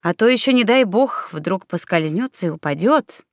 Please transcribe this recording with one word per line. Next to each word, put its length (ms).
А 120
то 120
ещё, 260
не 120
дай 200
бог, 480
вдруг 340
поскользнётся 800
и 40
упадёт. 720